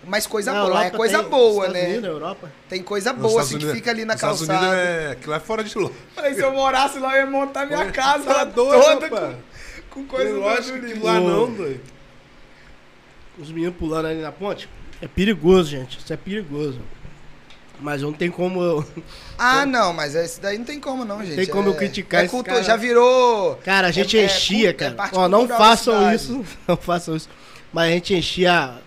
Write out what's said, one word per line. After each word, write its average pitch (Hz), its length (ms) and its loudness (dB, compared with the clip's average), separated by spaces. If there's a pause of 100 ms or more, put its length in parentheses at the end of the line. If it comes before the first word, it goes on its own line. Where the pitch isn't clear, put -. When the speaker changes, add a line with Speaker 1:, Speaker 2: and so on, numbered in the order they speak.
Speaker 1:
mais 208 180 -2
coisa 214 280 -4
Speaker 2:
Na 208 80 0
Speaker 1:
boa. 185 120 2
Lá 175 60 2
é - 60 2
Speaker 2:
Europa 180 120 -4
Speaker 1:
coisa 226 220 2
Speaker 2:
tem, - 100 -4
Speaker 1:
boa, 214 380 4
Speaker 2:
Estados 180 60 -4
Speaker 1:
né? 180 160 -2
Speaker 2:
Unidos, 208 200 -4
Europa. 156 420 -10 (180)
Speaker 1:
Tem 185 120 -6
coisa 202 300 -4
Speaker 3:
Nos 247 100 -8
Speaker 1:
boa, 226 100 2
Speaker 3:
Estados 220 180 2
Speaker 1:
assim, 147 80 -6
que 151 80 -4
Speaker 3:
Unidos 156 140 -2
Speaker 1:
fica 240 120 -4
ali 220 140 -4
na 220 100 -2
Speaker 3:
Estados 170 320 -2
Speaker 1:
calçada. 185 220 2
Speaker 3:
Unidos 185 180 0
é... 160 240 -4
Aquilo 127 240 -8
é 151 60 -4
fora 220 240 -6
de 214 120 -10
lugar. 165 180 -4 (200)
Speaker 1:
Falei, 294 200 -2
se - 60 -2
eu 269 120 0
morasse 269 460 0
lá, 262 180 0
eu 269 80 4
ia 269 40 -8
montar 277 360 -4
minha 294 200 -2
Speaker 3:
Pô, - 60 -8
Speaker 1:
casa 285 320 0
Speaker 3:
tá 285 140 2
Speaker 1:
lá 277 80 2
Speaker 3:
doido, 254 360 4
Speaker 1:
toda 302 260 6
Speaker 3:
rapaz. 165 280 -4 (540)
Speaker 1:
com, 269 140 -16
com 277 40 -14
coisa 262 240 -2
Speaker 3:
Tem 202 80 -4
lógico 240 400 -2
Speaker 1:
do 240 80 -10
Speaker 3:
que 226 60 -10
Speaker 1:
lixo. 214 120 -6
Speaker 3:
lá 220 140 2
não, 185 320 2
Speaker 2:
Pô. 214 120 -10
Speaker 3:
doido. 135 180 -6 (1600)
Speaker 2:
Os 156 140 -16
meninos 170 240 -6
pulando 160 320 -4
ali 160 140 -4
na 151 100 -10
ponte. 185 380 -10 (320)
É - 80 -12
perigoso, 180 600 4
gente. 131 300 -10
Isso - 140 -10
é 151 40 -8
perigoso. 151 640 -8 (1000)
Mas 143 200 -6
não 147 120 -6
tem 175 180 -4
como 180 300 -4
eu 156 240 0 (520)
Speaker 1:
Ah, 254 240 4
Speaker 2:
eu 277 60 0
Speaker 1:
não, 226 260 2
mas 151 220 -6
esse 165 240 -4
daí 202 180 -4
não 233 80 -10
tem 294 140 -10
como 262 240 -8
não, 208 160 -8
Speaker 2:
Não 208 60 -8
Speaker 1:
gente. 160 100 -8
Speaker 2:
tem 185 120 0
como 202 220 0
eu 190 40 0
Speaker 1:
É, - 40 -2
Speaker 2:
criticar 185 440 -2
Speaker 1:
é 180 40 2
Speaker 2:
esse 180 60 -6
Speaker 1:
cultu-, 247 180 -6
Speaker 2:
cara. 220 140 0
Speaker 1:
já 226 140 4
virou 240 800 4
Speaker 2:
Cara, 190 300 2
a 170 40 2
gente 196 260 2
Speaker 1:
é, 214 40 8
é 196 40 6
Speaker 2:
enchia, 190 480 2
Speaker 1:
cu-, - 100 -6
é - 20 -2
Speaker 2:
cara. 123 100 -6
Speaker 1:
parte 190 220 -4
Speaker 2:
Ó, 180 100 4
não 202 120 6
Speaker 1:
cultural 240 200 2
da 214 60 8
Speaker 2:
façam 226 320 6
Speaker 1:
cidade. 202 180 4
Speaker 2:
isso, 240 380 -6
<laughs> - 140 -20
não 170 100 2
façam 170 380 -4
isso. 156 140 -8 (440)
Mas 165 160 2
a 170 40 2
gente 180 200 0
enchia 175 400 2
a 135 340 0